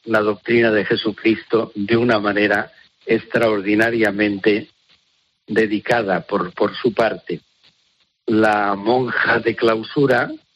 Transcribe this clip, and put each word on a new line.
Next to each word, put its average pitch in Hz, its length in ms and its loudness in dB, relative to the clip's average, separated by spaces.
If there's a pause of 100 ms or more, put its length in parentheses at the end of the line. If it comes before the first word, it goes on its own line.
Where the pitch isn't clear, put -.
la 110 160 0
doctrina 110 520 0
de 101 140 0
Jesucristo 110 880 -2
de 104 240 -2
una 117 220 2
manera 104 520 0 (360)
extraordinariamente 107 1600 0 (800)
dedicada 107 800 -2
por, 92 260 -4
por 104 240 -2
su - 160 0
parte. - 480 -2 (840)
La 107 480 2
monja 117 640 0
de 110 160 -2
clausura, 123 720 0 (260)